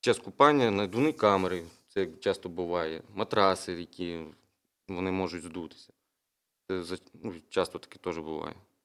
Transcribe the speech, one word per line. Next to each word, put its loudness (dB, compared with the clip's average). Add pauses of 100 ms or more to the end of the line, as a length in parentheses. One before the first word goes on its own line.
час 4
купання 4
надувні 0
камери, 2 (260)
це -2
часто -4
буває, -4 (120)
матраси, 2
які -8 (680)
вони -4
можуть -4
здутися. -14 (760)
Це -4
за-, -8 (160)
ну, -10 (140)
часто 0
таке -18
теж -6
буває. -8 (300)